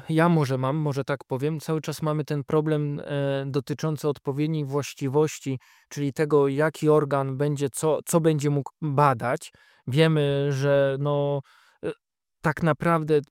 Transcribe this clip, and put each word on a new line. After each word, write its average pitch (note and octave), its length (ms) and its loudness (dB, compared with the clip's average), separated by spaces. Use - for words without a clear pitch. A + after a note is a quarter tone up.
ja D#3+ 200 4
może C#3+ 300 2
mam, C3 180 -2
może C#3+ 280 -2
tak C#3 220 -4
powiem, C#3+ 340 -2
cały D#3+ 200 -4
czas D3 220 -8
mamy D3+ 220 -2
ten D3 200 -4
problem, D3+ 560 0
e, C#3 460 -2
dotyczący C#3+ 640 -4
odpowiedniej D3 560 -2
właściwości, C#3 920 -2
czyli C#3+ 240 -4
tego, D3 360 2
jaki D3+ 400 0
organ C#3+ 480 2
będzie C#3+ 340 0
co, D3+ 340 0
co E3+ 160 2
będzie D3+ 300 2
mógł C#3+ 200 -2
badać. C3 720 0
Wiemy, C#3+ 640 2
że, C#3 480 2
no, C#3+ 400 -2
e, - 60 -2
tak D#3 220 -2
naprawdę D#3 580 2